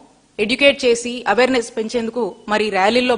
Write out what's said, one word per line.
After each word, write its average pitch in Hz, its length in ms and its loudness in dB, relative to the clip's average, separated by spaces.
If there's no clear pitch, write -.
ఎడ్యుకేట్ 277 420 2
చేసి 233 260 0
అవేర్‌నెస్ 247 460 0
పెంచేందుకు 226 460 -4
మరి 214 140 0
ర్యాలీల్లో 240 400 2